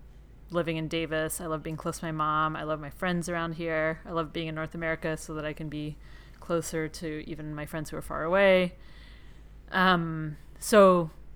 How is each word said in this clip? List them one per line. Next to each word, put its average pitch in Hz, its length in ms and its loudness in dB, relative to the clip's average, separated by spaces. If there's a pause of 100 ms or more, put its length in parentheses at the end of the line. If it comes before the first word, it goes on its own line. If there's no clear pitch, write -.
(500)
living 165 280 -2
in 160 100 -4
Davis. 156 540 -2
I 175 60 -8
love 156 160 -4
being 160 140 -6
close 165 220 -6
to 175 60 -8
my 165 60 -4
mom. 156 440 0
I 156 80 -6
love 156 160 -2
my 147 100 -10
friends 175 380 -2
around 170 260 -2
here. 160 520 0
I 180 60 -12
love 165 200 -2
being 165 160 -4
in 160 80 -6
North 156 200 -6
America 160 420 -2
so - 160 -10
that 151 120 -6
I 151 80 -4
can 156 140 -8
be 151 300 -6 (420)
closer 160 480 -2
to 156 420 -8
even 151 260 -8
my 147 100 -6
friends 151 240 -6
who 156 80 -6
are 156 60 -8
far 151 200 -6
away. 185 500 6 (960)
Um, 165 640 2 (220)
so 185 500 8 (260)